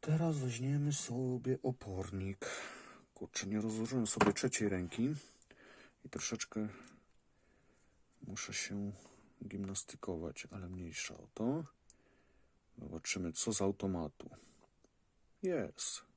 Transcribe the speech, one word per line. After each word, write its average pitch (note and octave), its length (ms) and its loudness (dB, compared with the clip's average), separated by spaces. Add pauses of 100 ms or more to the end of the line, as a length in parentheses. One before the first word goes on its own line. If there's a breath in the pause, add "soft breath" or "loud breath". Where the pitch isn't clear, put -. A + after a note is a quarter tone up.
Teraz D#3 380 4
weźmiemy C3+ 540 2
sobie B2+ 680 2
opornik. G2 840 -2 (680 loud breath)
Kurczę, - 320 -6
nie G#2+ 140 0
rozłożyłem A2+ 460 2
sobie G#2 260 8
trzeciej A2 360 2
ręki G2 460 2 (920 loud breath)
i - 40 -14
troszeczkę A2 600 -2 (1500 loud breath)
muszę G2+ 320 -8
się G2+ 380 -4 (560 loud breath)
gimnastykować, G2 1000 -2
ale F#2+ 180 -8
mniejsza F2 460 -6
o - 200 -18
to. C#3 300 0 (1120 soft breath)
Zobaczymy, E2+ 540 -4
co - 200 4
z G2+ 100 6
automatu. F#2+ 680 0 (1120)
Jest. - 600 0 (140)